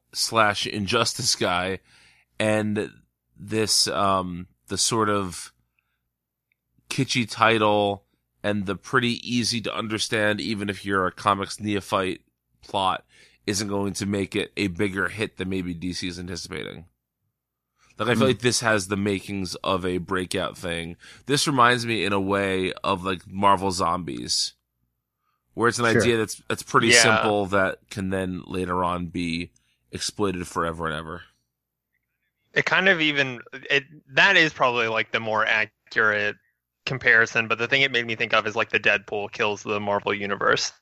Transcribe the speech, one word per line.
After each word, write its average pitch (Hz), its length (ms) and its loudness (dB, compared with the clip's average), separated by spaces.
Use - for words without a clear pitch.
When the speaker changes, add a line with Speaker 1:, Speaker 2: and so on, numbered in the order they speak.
Speaker 1:
slash 107 540 2
Injustice 107 720 0
guy 92 440 0
and 107 520 0
this, 107 520 0
um, 92 580 0
the 95 100 -4
sort 110 300 2
of 98 440 -2
kitschy 123 400 -2
title 104 760 4
and 104 240 -2
the 98 100 -2
pretty 120 420 0
easy 117 320 0
to - 140 -4
understand, 107 640 0
even 101 280 -4
if 98 160 -6
you're 98 220 0
a 87 60 -4
comics 98 480 -2
neophyte, 98 600 -2
plot 95 420 -2
isn't 104 220 -2
going 101 240 -2
to 98 140 -4
make 98 280 -2
it 98 220 -4
a 101 120 0
bigger 92 400 -2
hit 104 280 -6
than 92 120 -6
maybe 92 240 -4
D 87 200 -6
C 90 160 -6
is 87 100 -10
anticipating. 85 680 -10
Like, 107 100 -4
I 123 60 4
feel 110 80 2
Speaker 2:
Hmm. 135 60 4
Speaker 1:
like 120 120 0
this 123 200 0
has 107 280 2
the 101 80 -2
makings 98 600 -4
of 92 300 -2
a 90 120 0
breakout 90 600 -4
thing. 85 380 -8
This 139 200 0
reminds 123 400 4
me 110 180 0
in 101 80 0
a 101 80 2
way 95 520 0
of, 92 200 0
like, 95 220 -4
Marvel 98 440 4
Zombies, 85 800 -2
where 113 140 2
it's 117 100 0
an 120 80 2
Speaker 2:
Sure. 113 160 4
Speaker 1:
idea 117 160 2
that's, - 300 -4
that's - 140 -4
pretty 120 260 2
Speaker 3:
Yeah. 117 140 8
Speaker 1:
simple 110 440 4
that 95 420 0
can 95 220 -4
then 92 360 -4
later 90 380 -2
on 87 220 -2
be 85 460 -4
exploited 90 540 -4
forever 82 400 -4
and 78 80 -4
ever. 80 280 -10
Speaker 3:
It 147 140 2
kind 180 220 2
of 175 120 4
even, 139 400 0
it, 143 140 0
that 175 280 4
is 160 160 4
probably, 120 360 2
like, 110 240 -2
the 113 80 0
more 110 260 0
accurate 107 920 0
comparison, 113 640 2
but 110 100 -2
the 117 100 -2
thing 139 140 2
it 135 100 0
made 117 140 0
me 113 100 -4
think 110 180 -4
of 107 120 4
is, 107 100 -6
like, 110 140 -2
the 101 100 0
Deadpool 104 520 -2
kills 104 300 -2
the 107 180 -2
Marvel 104 320 0
Universe 101 680 0